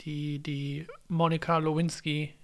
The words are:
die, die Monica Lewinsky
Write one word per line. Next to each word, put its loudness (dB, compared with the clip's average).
die, -4
die -4
Monica 4
Lewinsky 0